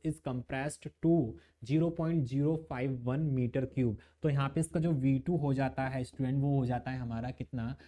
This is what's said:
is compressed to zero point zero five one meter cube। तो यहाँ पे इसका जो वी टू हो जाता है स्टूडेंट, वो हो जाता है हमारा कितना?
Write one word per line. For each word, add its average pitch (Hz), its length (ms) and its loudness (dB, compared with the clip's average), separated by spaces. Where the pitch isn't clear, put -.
is 151 160 -4
compressed 135 640 -6
to 160 360 4
zero 165 240 2
point 165 400 0
zero 156 340 0
five 131 240 -2
one 143 320 0
meter 127 320 0
cube। 117 260 2
तो 156 80 2
यहाँ 139 180 2
पे 160 120 0
इसका 160 200 -2
जो 165 200 2
वी 135 260 4
टू 170 100 0
हो 143 180 2
जाता 131 340 -2
है 131 160 -4
स्टूडेंट, 135 360 -2
वो 143 180 2
हो 127 80 2
जाता 123 240 -4
है 131 80 -6
हमारा 117 340 -6
कितना? 120 440 -6